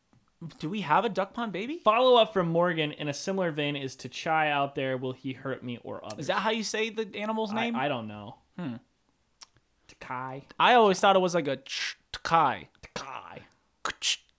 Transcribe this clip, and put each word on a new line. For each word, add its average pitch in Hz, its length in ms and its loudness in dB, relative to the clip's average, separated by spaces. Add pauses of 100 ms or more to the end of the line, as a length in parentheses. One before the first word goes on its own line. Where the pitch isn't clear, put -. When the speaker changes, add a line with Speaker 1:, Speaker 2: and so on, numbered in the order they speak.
(580)
Speaker 1:
Do 156 100 -6
we 202 140 -4
have 160 220 2
a 233 40 0
Duck 190 260 -4
Pond 226 180 -6
Baby? 233 260 -6
Speaker 2:
Follow 240 380 6
up 226 180 6
from 180 160 2
Morgan 165 420 2
in 147 160 -6
a 139 60 -2
similar 190 360 -2
vein. 147 260 -2
Is 135 200 -8
T'Chai 156 540 -2
out 139 240 0
there? 131 240 -2
Will 127 140 -4
he 131 200 -8
hurt 127 320 -8
me 120 180 -8
or 107 220 -10
others? 107 160 -10
Speaker 1:
Is 139 60 -8
that 196 140 -2
how 208 100 -2
you 226 140 -2
say 220 260 -4
the 214 260 -6
animal's 214 360 -4
Speaker 2:
I, - 20 -6
Speaker 1:
name? 233 220 -4
Speaker 2:
I 139 120 -2
don't 117 200 -4
know. 104 280 -14 (220)
Speaker 1:
Hmm. 139 160 -8 (1300)
Speaker 2:
T'Chai. 131 420 -10 (160)
Speaker 1:
I 202 160 8
always 208 260 8
thought 196 160 6
it 185 40 6
was 180 140 0
like 151 140 0
a 135 100 0
ch-, - 380 -6 (160)
T'Chai. 135 540 0 (280)
Speaker 2:
T'Chai. 113 460 -12 (600)
Speaker 1:
Ch-, - 240 -2 (140)